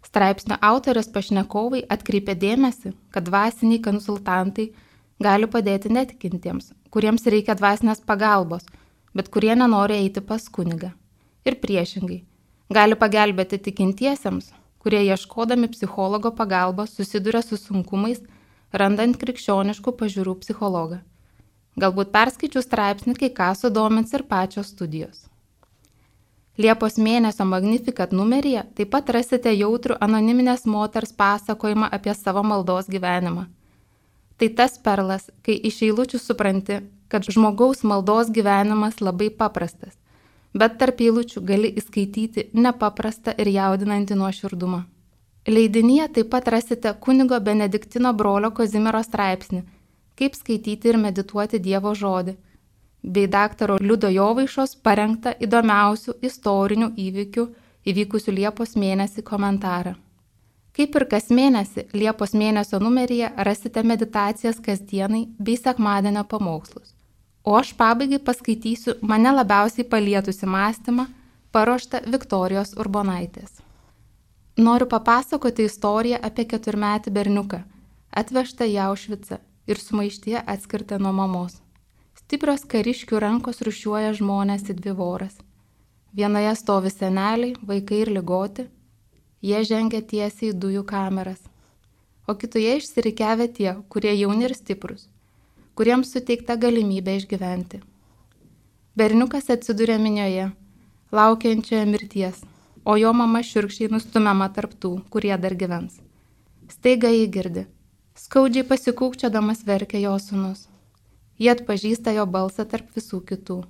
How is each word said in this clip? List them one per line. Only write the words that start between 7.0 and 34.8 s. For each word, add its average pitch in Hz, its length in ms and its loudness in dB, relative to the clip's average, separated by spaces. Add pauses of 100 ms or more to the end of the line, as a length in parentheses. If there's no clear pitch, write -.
reikia 214 320 2
dvasinės 208 480 2
pagalbos, 196 640 2 (480)
bet 190 180 -6
kurie 214 220 4
nenori 214 420 4
eiti 196 240 -2
pas 220 240 -8
kunigą. 175 480 -6 (500)
Ir 262 140 0
priešingai, 180 640 -4 (480)
gali 214 260 6
pagelbėti 208 600 0
tikintiesiems, 196 960 -4 (240)
kurie 208 320 0
ieškodami 233 640 0
psichologo 208 640 -4
pagalbos 190 560 0
susiduria 214 480 -2
su 220 160 -6
sunkumais, 202 640 -4 (500)
randant 208 460 2
krikščioniškų 208 800 -2
pažiūrų 190 460 -4
psichologą. 180 580 -4 (760)
Galbūt 196 320 0
perskaičius 254 560 0
straipsnį, 208 480 -2
kai 262 160 -2
ką 185 240 0
sudomins 220 640 0
ir 269 80 -4
pačios 196 480 -4
studijos. - 540 -10 (1300)
Liepos 220 400 4
mėnesio 220 480 2
Magnificat 196 720 0
numeryje 247 460 2 (100)
taip 202 220 -4
pat 277 180 -2
rasite 240 400 2
jautrų 226 480 0
anoniminės 233 640 2
moters 214 480 -2
pasakojimą 208 800 0
apie 202 240 -4
savo 196 240 -2
maldos 190 480 0
gyvenimą. 180 560 -2 (960)
Tai 226 160 4
tas 247 240 2